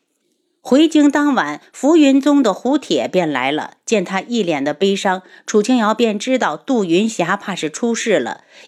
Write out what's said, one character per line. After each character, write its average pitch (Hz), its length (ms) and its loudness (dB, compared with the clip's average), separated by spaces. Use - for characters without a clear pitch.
回 302 260 2
京 302 240 4
当 294 240 0
晚， 147 280 -4
浮 302 240 2
云 277 240 6
宗 285 220 2
的 214 100 2
胡 240 240 -2
铁 139 320 -2
便 175 220 -2
来 131 200 -2
了， 143 360 -8
见 208 180 0
他 190 160 -6
一 233 220 -4
脸 160 200 -2
的 147 120 -2
悲 196 200 0
伤， 190 280 -2
楚 214 160 2
清 254 160 2
瑶 214 160 0
便 214 240 -2
知 262 200 -2
道 190 160 -2
杜 226 300 -2
云 185 240 0
霞 185 260 -2
怕 196 200 -8
是 156 160 -6
出 233 240 -4
事 214 240 0
了， 113 260 -6